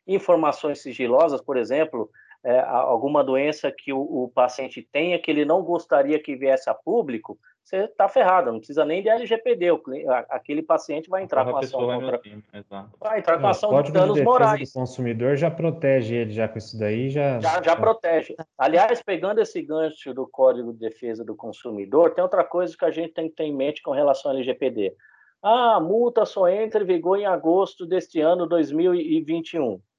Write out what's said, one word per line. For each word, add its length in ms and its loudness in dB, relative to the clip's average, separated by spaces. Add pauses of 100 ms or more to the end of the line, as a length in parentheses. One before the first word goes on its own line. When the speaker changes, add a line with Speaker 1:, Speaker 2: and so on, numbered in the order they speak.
Speaker 1:
informações 760 0
sigilosas, 600 2
por 160 -6
exemplo, 540 -2 (340)
é, 140 2
a-, 220 0
alguma 440 2
doença 480 -2
que 200 -10
o, 80 -2
o 280 -4
paciente 640 -2
tenha 260 -2
que 120 -6
ele 140 2
não 180 2
gostaria 560 0
que 180 -8
viesse 320 0
a 60 -2
público, 640 -4 (260)
você 220 -4
tá 220 0
ferrado, 420 4
não 80 -6
precisa 260 -2
nem 160 -2
de 80 -2
L 160 2
G 140 0
P 160 0
D, 160 2
o 80 2
cli-, 300 -10
a-, 220 0
aquele 300 -6
paciente 480 -2
vai 140 -4
entrar 220 0
Speaker 2:
Corre 80 -2
Speaker 1:
com 40 -4
Speaker 2:
a 40 0
Speaker 1:
ação 180 -6
Speaker 2:
pessoa 160 -2
Speaker 1:
contra 300 -4
Speaker 2:
ainda 160 -20
assim, 20 -20 (100)
exato. 460 -18
Speaker 1:
Vai 220 -4
entrar 180 2
com 60 -2
Speaker 3:
É, 20 2
o 40 6
Speaker 1:
ação 200 -2
de 60 4
Speaker 3:
Código 160 2
de 80 4
Speaker 1:
danos 160 4
Speaker 3:
Defesa 80 4
do 80 6
Speaker 1:
morais. 400 2
Speaker 3:
Consumidor 640 -2
já 120 0
protege 680 0
ele 160 -4
já 160 -2
com 100 -10
isso 180 -14
daí, 320 -2
já 300 -2
Speaker 1:
Já, 240 0
já 100 4
Speaker 3:
é. 40 4
Speaker 1:
protege. 580 0 (240)
Aliás, 420 4
pegando 400 -2
esse 220 -4
gancho 500 -6
do 140 -6
Código 460 2
de 80 -18
Defesa 440 -8
do 120 -10
Consumidor, 760 0
tem 120 0
outra 180 2
coisa 340 -4
que 80 -2
a 60 2
gente 220 -6
tem 160 -6
que 80 -12
ter 80 -6
em 100 -4
mente 260 -4
com 120 -8
relação 400 0
ao 40 -2
L 80 -4
G 80 -2
P 160 -2
D. 280 -4 (440)
"Ah, 360 4
a 40 2
multa 460 2
só 220 2
entra 340 0
em 40 -2
vigor 300 2
em 100 -2
agosto 600 0
deste 340 -4
ano, 240 4
dois 280 0
mil 200 2
e 280 0
vinte 320 -6
e 80 -4
um." 200 -2 (180)